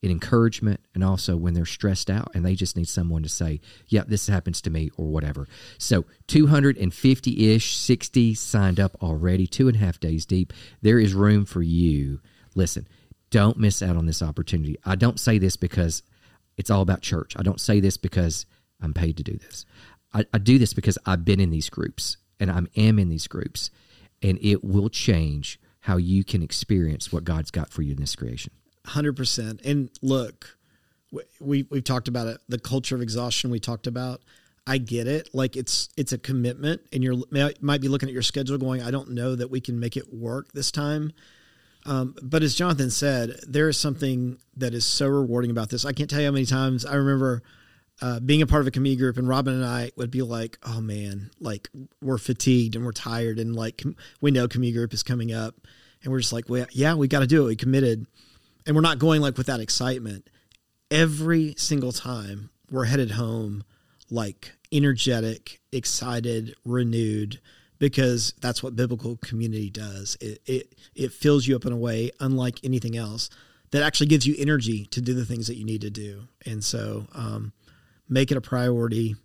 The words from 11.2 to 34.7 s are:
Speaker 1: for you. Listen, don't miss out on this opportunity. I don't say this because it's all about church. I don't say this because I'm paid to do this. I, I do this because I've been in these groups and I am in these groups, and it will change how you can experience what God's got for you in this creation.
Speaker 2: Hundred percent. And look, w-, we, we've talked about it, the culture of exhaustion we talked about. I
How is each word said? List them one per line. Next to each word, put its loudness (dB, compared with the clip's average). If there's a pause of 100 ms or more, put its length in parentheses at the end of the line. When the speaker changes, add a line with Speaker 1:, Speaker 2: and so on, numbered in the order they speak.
Speaker 1:
for -2
you. 2 (340)
Listen, 0 (420)
don't 6
miss 2
out 2
on 2
this 0
opportunity. -2
I 0
don't 2
say 4
this 2
because -2 (540)
it's -4
all 6
about 2
church. -4
I -4
don't 0
say 4
this 4
because 0 (340)
I'm -2
paid 0
to -6
do -6
this. -16 (480)
I, 2
I 2
do 8
this 4
because 2
I've 0
been 6
in 4
these -2
groups -6 (240)
and 0
I 2 (120)
am 6
in 4
these -2
groups, -8 (520)
and 2
it 4
will 4
change 0 (200)
how 0
you 2
can -2
experience -2
what -4
God's -2
got -4
for -6
you -2
in -6
this -6
creation. -10 (340)
Speaker 2:
Hundred -2
percent. -4
And 0 (100)
look, -2 (560)
w-, -12 (100)
we, 0
we've -4
talked -2
about -2
it, -10
the -4
culture -4
of -4
exhaustion -4
we -2
talked -8
about. -8 (440)
I 0